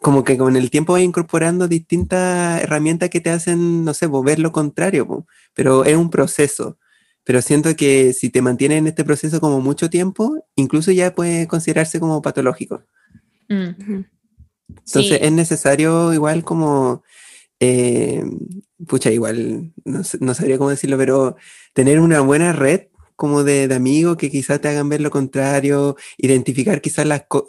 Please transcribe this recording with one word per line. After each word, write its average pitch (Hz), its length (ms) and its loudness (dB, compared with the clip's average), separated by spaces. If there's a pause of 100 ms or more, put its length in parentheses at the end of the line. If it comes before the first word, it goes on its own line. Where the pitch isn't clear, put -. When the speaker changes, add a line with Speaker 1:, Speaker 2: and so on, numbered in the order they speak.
Speaker 1:
como 139 240 4
que 135 120 2
con 131 200 2
el 127 140 0
tiempo 160 240 0
vas 180 80 2
incorporando 175 680 0
distintas 175 920 -2
herramientas 156 500 -2
que 175 100 -2
te 170 100 -4
hacen, 170 540 0
no 156 100 -2
sé, 170 140 -2
po, 135 160 -2
ver 151 160 2
lo 160 100 0
contrario, 160 560 -2
po, - 200 -10 (280)
pero 131 300 4
es 147 120 4
un 170 140 2
proceso. - 680 -2 (500)
Pero 127 140 2
siento 151 340 2
que 135 380 4
si 131 160 -4
te - 140 2
mantienes 127 340 2
en 156 100 2
este 156 160 -4
proceso 156 380 -2
como 147 220 2
mucho 143 260 -2
tiempo, 190 560 -2 (120)
incluso 156 360 0
ya 180 220 2
puede 170 340 -2
considerarse 160 500 -2
como 160 220 -2
patológico. - 640 -4 (640)
Speaker 2:
Mm. 190 200 -4 (120)
Speaker 3:
Ujú. 196 240 -8 (640)
Speaker 1:
Entonces - 400 -2
Speaker 2:
Sí. 151 140 2
Speaker 1:
es 156 100 2
necesario 160 800 2
igual 156 320 0
como, 143 580 0 (580)
eh, 123 600 0 (640)
pucha, 131 240 0
igual, 113 600 -4 (140)
no 175 180 -4
sé, - 160 -8
no 127 140 -2
sabría 135 240 -2
cómo 139 100 0
decirlo, 139 300 -2
pero 131 360 2 (380)
tener 139 280 4
una 165 200 4
buena 151 320 2
red 147 360 0 (280)
como 147 260 0
de, 139 260 2
de 131 60 0
amigos 151 440 2
que 147 120 -4
quizás 139 300 -2
te 151 80 -2
hagan 147 220 -2
ver 147 100 -2
lo 147 100 -2
contrario, 139 840 0 (220)
identificar 131 640 0
quizás 151 240 -2
las 147 200 -2
co-, - 220 -4